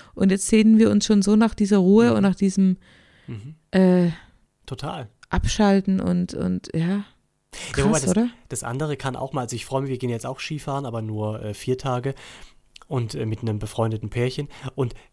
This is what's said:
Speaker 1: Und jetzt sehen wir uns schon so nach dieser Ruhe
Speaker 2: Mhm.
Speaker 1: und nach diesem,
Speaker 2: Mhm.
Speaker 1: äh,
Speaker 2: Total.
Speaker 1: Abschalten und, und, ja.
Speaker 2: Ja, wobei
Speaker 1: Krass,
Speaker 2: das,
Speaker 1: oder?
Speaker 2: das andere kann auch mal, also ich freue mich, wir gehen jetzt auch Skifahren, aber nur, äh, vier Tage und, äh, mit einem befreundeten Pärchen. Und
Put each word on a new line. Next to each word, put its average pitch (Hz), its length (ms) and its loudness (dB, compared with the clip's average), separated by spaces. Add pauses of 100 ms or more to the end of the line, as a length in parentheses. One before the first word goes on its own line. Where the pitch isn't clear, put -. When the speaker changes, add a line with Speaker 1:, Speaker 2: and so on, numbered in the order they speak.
(160)
Speaker 1:
Und 196 160 2
jetzt 196 180 -2
sehen 220 300 6
wir 220 120 6
uns 208 160 2
schon 208 160 4
so 202 140 4
nach 220 180 4
dieser 202 240 2
Ruhe 208 320 6
Speaker 2:
Mhm. 226 60 2
Speaker 1:
und 202 60 2
nach 196 120 4
diesem, 190 420 2 (500)
Speaker 2:
Mhm. 120 280 -14 (160)
Speaker 1:
äh, 180 400 4 (560)
Speaker 2:
Total. 147 420 -12 (220)
Speaker 1:
Abschalten 196 720 2
und, 180 340 -2
und, - 400 -4
ja. 185 300 -2 (720)
Speaker 2:
Ja, 139 80 2
wobei 202 60 2
Speaker 1:
Krass, 147 120 0
Speaker 2:
das, 127 80 0
Speaker 1:
oder? 226 180 2 (200)
Speaker 2:
das - 160 -8
andere 139 320 -4
kann 131 180 -6
auch 135 180 -8
mal, 139 100 -4
also 120 120 -8
ich 113 100 -8
freue 135 180 -4
mich, 139 80 -4
wir 127 80 -4
gehen 120 120 -4
jetzt 117 160 -6
auch 131 140 -10
Skifahren, 143 460 -8
aber 117 160 -6
nur, 107 400 -6
äh, 107 120 -8
vier 127 240 -4
Tage 131 360 -4 (760)
und, 117 260 -4
äh, 127 120 -6
mit 110 160 -6
einem 110 180 -4
befreundeten 110 500 -6
Pärchen. 127 380 -4 (260)
Und 127 200 -4 (180)